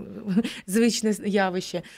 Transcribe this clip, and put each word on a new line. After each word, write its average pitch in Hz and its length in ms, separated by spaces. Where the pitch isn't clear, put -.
<laughs> - 160
звичне 214 420
с-, 208 160
явище. 190 560